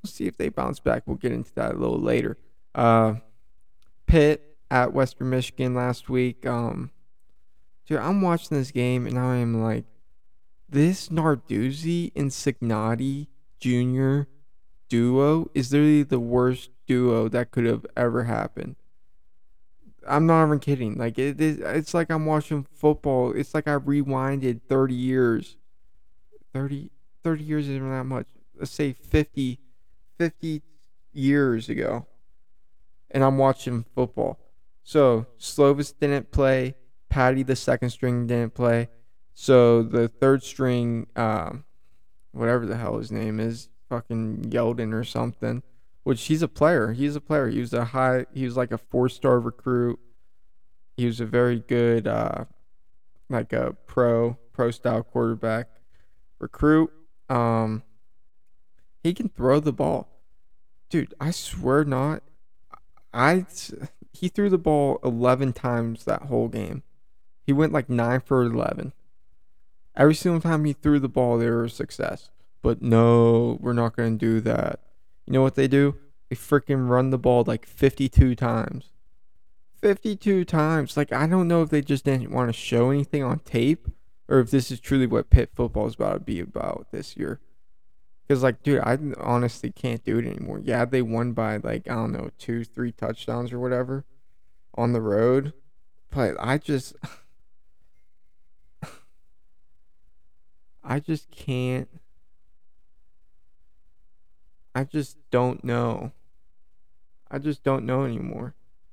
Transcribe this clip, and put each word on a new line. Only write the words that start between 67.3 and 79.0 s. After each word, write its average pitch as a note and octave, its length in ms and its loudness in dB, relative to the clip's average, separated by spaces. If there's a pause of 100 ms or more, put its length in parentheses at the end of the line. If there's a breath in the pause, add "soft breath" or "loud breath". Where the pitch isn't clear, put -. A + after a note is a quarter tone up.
He C#3 80 0
went, D3+ 220 2
like, C#3+ 160 -2
nine A#2+ 300 0
for C3 220 2
eleven. - 520 -2 (1000)
Every D3+ 200 6
single E3+ 260 0
time D#3+ 240 0
he D3 80 0
threw D3 260 2
the C3+ 120 0
ball, A#2+ 260 2
they A#2 140 2
were A#2 140 0
a A#2 60 -4
success. - 600 -8 (320)
But A#2+ 180 0
no, A#2 800 6
we're A#2+ 140 -2
not A#2 200 0
gonna A2+ 220 0
do A2+ 240 2
that. - 400 -2 (460)
You C3 80 -4
know C3 80 4
what C3 140 2
they C3+ 120 2
do? C#3 280 2 (340)
They B2 60 -6
freaking C3+ 520 0
run B2+ 220 2
the C3 80 0
ball, B2 280 4
like, A#2 200 -4
fifty-two C3+ 680 4
times. A#2 600 -4 (840)